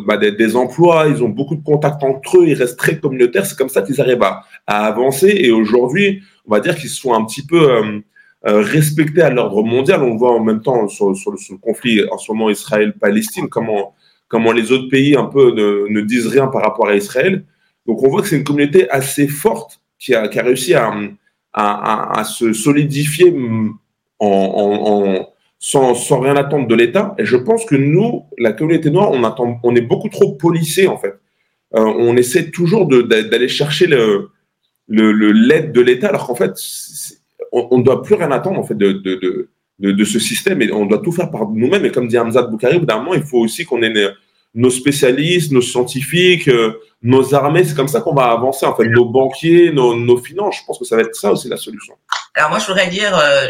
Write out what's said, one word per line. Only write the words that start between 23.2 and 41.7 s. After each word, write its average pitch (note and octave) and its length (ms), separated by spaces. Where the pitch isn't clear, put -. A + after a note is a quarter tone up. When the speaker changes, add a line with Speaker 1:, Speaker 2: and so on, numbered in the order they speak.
Speaker 1:
en, G#2 80
en, G2+ 920
en, F#2+ 120
sans, C3 360
sans B2+ 240
rien C3+ 160
attendre C#3+ 320
de A2+ 80
l'État. F3 420
Et A2+ 80
je - 120
pense A3 280
que D3 100
nous, E3 500
la A#2 140
communauté D#3 400
noire, F#3+ 200
on B2+ 120
attend, A#2 400
on A#2+ 120
est B2 60
beaucoup G3 280
trop - 240
policé, E3+ 540
en A2 100
fait. - 220
Euh, A2+ 60
on A#2+ 200
essaie D#3+ 340
toujours F3 340
de, B2+ 160
d'a-, A2 220
d'aller A#2 240
chercher D3 400
le, G#2+ 420
le, G#2+ 240
le, G#2+ 200
l'aide B2+ 400
de A#2+ 100
l'État, B2+ 280
alors - 180
qu'en E3 80
fait, F#3+ 200
c'est, - 600
on, A#2+ 200
on B2+ 80
doit A#2 240
plus G#3 120
rien E3 160
attendre, C#3+ 280
en G#2+ 40
fait, A2 120
de, G2+ 160
de, F#2+ 240
de, F#2 340
de, G2 120
de G2+ 120
ce A2 160
système - 420
et G#2 100
on G#2 140
doit G2+ 140
tout E3+ 120
faire E3+ 200
par G#2+ 180
nous-mêmes. C3+ 360